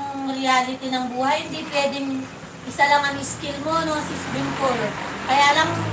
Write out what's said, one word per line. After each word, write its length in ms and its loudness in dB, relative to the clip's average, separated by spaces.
reality 560 0
ng 240 -2
buhay, 400 0
hindi 160 -6
pwedeng 560 0
isa 240 0
lang 160 6
ang 160 0
skill 400 -4
mo, 240 0
no, 160 0
Sis 320 -4
Dimple. 560 0
Kaya 240 6
lang, 200 4